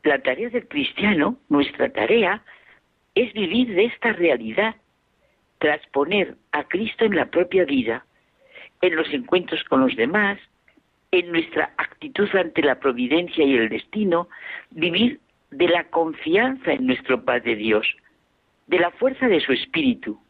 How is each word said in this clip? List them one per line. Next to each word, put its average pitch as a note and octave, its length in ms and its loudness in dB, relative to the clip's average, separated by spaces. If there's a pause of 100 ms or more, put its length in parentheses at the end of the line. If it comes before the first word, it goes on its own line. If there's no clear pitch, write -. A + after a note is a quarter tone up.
La C#3+ 160 2
tarea C#3 320 -2
del - 180 -6
cristiano, F#3 680 -2 (100)
nuestra - 420 0
tarea, G#3 520 0 (720)
es A#3 180 0
vivir G#3+ 420 0
de G3+ 120 4
esta A#3 260 -4
realidad, E3 640 0 (840)
transponer D#3 800 -2 (160)
a D3 120 -4
Cristo A3 420 -2
en G3+ 100 2
la C3+ 80 0
propia F3+ 400 0
vida, B2+ 400 -2 (760)
en F3 140 2
los D#3+ 180 -2
encuentros E3 500 -2
con C3+ 160 2
los B2+ 160 2
demás, G3 420 0 (720)
en F3 220 0
nuestra D#3+ 460 -2
actitud - 580 -4
ante E3 260 0
la C#3 180 2
providencia C#3 640 0
y C3+ 100 4
el A2+ 160 2
destino, F3 580 -2 (420)
vivir F3 500 0 (300)
de D#3+ 180 2
la E3+ 160 2
confianza E3+ 880 -2
en B2+ 140 -2
nuestro B2+ 380 0
Padre A#2+ 320 0
Dios, G#2+ 300 0 (800)
de E3+ 140 0
la F3 100 2
fuerza C4 380 0
de E3+ 120 4
su C3+ 120 -2
Espíritu. A#2+ 760 -2